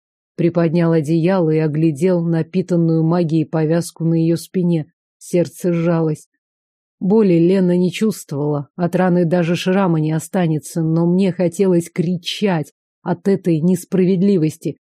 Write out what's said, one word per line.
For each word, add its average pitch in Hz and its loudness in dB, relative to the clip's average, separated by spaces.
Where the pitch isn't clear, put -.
Приподнял 170 2
одеяло 165 2
и 156 2
оглядел 160 0
напитанную 165 0
магией 160 0
повязку 160 -2
на 165 0
ее 165 2
спине. 170 -2
Сердце 175 -2
сжалось. 165 -2
Боли 196 2
Лена 175 2
не 180 0
чувствовала, 147 -4
от 175 -2
раны 180 2
даже 170 0
шрама 185 0
не 156 -2
останется, 160 -4
но 160 0
мне 180 2
хотелось 175 0
кричать 175 -4
от 175 -6
этой 190 0
несправедливости. 180 0